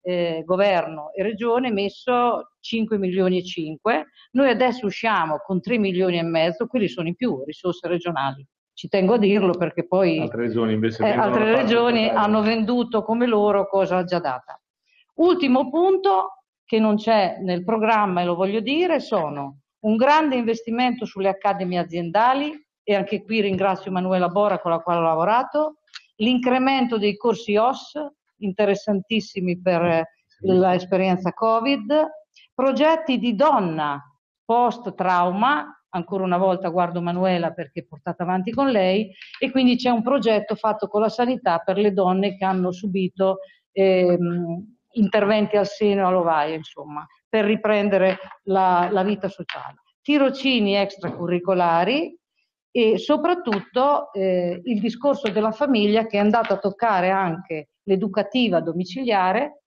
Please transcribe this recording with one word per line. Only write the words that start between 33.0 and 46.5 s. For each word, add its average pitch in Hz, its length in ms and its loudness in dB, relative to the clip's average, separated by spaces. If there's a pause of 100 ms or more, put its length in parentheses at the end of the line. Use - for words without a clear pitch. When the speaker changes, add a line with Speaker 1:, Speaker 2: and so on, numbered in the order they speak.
Speaker 1:
di 220 160 -2
donna 165 640 0 (440)
post-trauma, 214 1300 0 (260)
ancora 190 300 -4
una 180 120 0
volta 185 300 0
guardo 170 340 -2
Manuela 175 520 -2
perché 165 260 -12
è 165 60 -14
portata 165 380 -10
avanti 185 280 -2
con 269 180 0
lei, 196 400 2 (300)
e 262 100 -2
quindi 254 280 2
c'è 247 120 0
un 233 140 0
progetto 220 520 0
fatto 208 320 -2
con 214 140 0
la 220 80 2
sanità 226 500 0
per 190 180 -2
le 208 140 2
donne 190 460 0
che 190 80 -4
hanno 185 260 0
subito, 190 680 -2 (320)
ehm, 180 1080 0 (140)
interventi 208 640 2
al 196 100 2
seno 202 340 0
e - 20 2
all'ovaio, 165 520 2